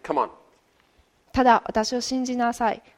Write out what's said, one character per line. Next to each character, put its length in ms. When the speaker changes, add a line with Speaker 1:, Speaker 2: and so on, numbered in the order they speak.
Speaker 1:
Come 240
on. 40
Speaker 2:
た 120
だ、 220
私 300
を 60
信 240
じ 100
な 180
さ 180
い。 100